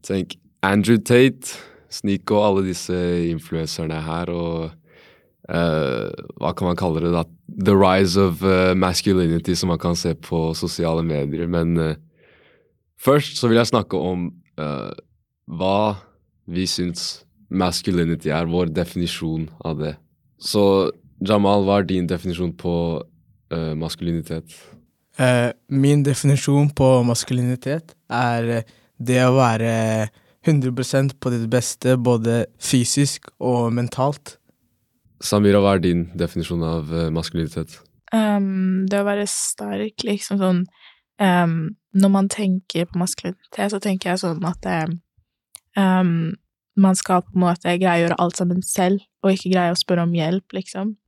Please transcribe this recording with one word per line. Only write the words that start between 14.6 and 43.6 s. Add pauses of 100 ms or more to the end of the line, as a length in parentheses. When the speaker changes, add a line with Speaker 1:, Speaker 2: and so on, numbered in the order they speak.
Speaker 1:
hva (500)
vi
syns (280)
masculinity
er,
vår
definisjon (160)
av
det. (420)
Så (300)
Jamal,
hva
er
din
definisjon
på, (480)
eh,
maskulinitet? (640)
Speaker 2:
Eh, (180)
min
definisjon
på (180)
maskulinitet (160)
er,
eh, (360)
det
å
være (340)
hundre
prosent
på
ditt
beste,
både (100)
fysisk (100)
og
mentalt. (840)
Speaker 1:
Samira,
hva
er
din
definisjon
av,
eh,
maskulinitet? (320)
Speaker 3:
Ehm,
det
å
være
sterk,
liksom
sånn, (540)
ehm, (200)
når
man
tenker
på
maskulinitet,